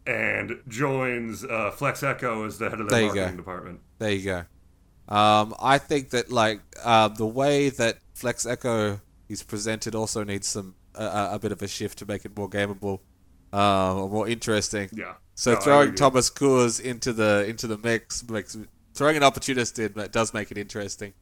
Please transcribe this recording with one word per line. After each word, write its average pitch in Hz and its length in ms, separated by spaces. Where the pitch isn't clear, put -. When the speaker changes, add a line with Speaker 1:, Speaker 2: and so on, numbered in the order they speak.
Speaker 1:
and 107 600
joins, 120 800
uh, 110 260
Flex - 300
Echo 120 440
as 107 120
the 107 140
head 110 100
of 104 80
their 117 100
Speaker 2:
There 107 80
you 101 60
go. 101 80
Speaker 1:
marketing 90 160
department. 90 420
Speaker 2:
There 107 120
you 98 140
go. 90 180
Um, 107 460
I 135 160
think 139 320
that, 120 220
like, 110 300
uh, 113 260
the 110 180
way 139 420
that 117 300
Flex 120 300
Echo 113 540
is 101 140
presented 110 520
also 110 280
needs 101 240
some, 95 280
uh, 101 360
a, 104 40
a 101 40
bit 104 120
of 95 100
a 101 60
shift - 320
to 104 60
make 101 200
it 101 120
more 101 120
gameable, 101 500
uh, 98 420
or 95 140
more 104 180
interesting. 107 680
Speaker 1:
Yeah. 92 200
Speaker 2:
So - 160
Speaker 1:
No, 110 60
I 98 40
Speaker 2:
throwing 143 280
Speaker 1:
agree. 92 80
Speaker 2:
Thomas 131 320
Coors 123 520
into 123 320
the, 104 340
into 113 200
the 107 100
mix 113 520
makes, 107 280
throwing 151 240
an 143 60
opportunist 127 560
in 107 140
that 104 180
does 113 220
make 104 180
it 101 60
interesting. 101 640